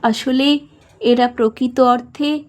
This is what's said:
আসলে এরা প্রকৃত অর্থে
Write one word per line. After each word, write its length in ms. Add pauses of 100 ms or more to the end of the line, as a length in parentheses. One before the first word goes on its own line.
আসলে 580 (400)
এরা 280
প্রকৃত 520
অর্থে 680